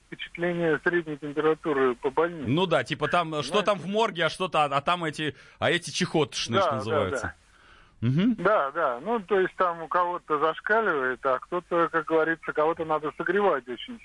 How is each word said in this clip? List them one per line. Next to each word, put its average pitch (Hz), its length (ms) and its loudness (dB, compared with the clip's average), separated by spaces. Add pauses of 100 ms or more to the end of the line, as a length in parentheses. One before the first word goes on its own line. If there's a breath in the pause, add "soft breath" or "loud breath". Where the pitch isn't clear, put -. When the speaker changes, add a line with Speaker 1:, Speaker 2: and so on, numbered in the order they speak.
Speaker 1:
впечатление 170 760 -2
средней 170 340 0
температуры 147 760 0
по 139 160 -2
больнице. 160 400 -2
Speaker 2:
Ну 165 160 2
да, 156 180 2
типа 143 240 -4
там, 160 280 0
э, 147 80 -2
что 180 180 0
Speaker 1:
Знаете? - 60 -2
Speaker 2:
там 208 120 2
в 143 60 -10
морге, 196 400 0
а 156 60 2
что-то, 165 340 0
а 139 160 0
там 175 240 0
эти, 151 300 -4 (240 loud breath)
а 113 100 2
эти 170 220 -2
чехотошные, - 680 0
Speaker 1:
Да, - 40 4
Speaker 2:
что 165 80 2
Speaker 1:
да, 139 60 -2
Speaker 2:
называется. 110 440 -2
Speaker 1:
да. - 140 -8 (680 soft breath)
Speaker 2:
Мгм. 165 340 2
Speaker 1:
Да, 175 360 2
да. 135 320 -2
Ну, 226 160 -2
то 190 220 0
есть 180 160 0
там 170 240 0
у 160 80 -10
кого-то 175 500 0
зашкаливает, 160 840 0
а 127 140 2
кто-то, 175 500 0
как 156 160 -2
говорится, 160 480 0
кого-то 160 320 0
надо 156 320 -2
согревать 175 500 0
очень 120 380 -10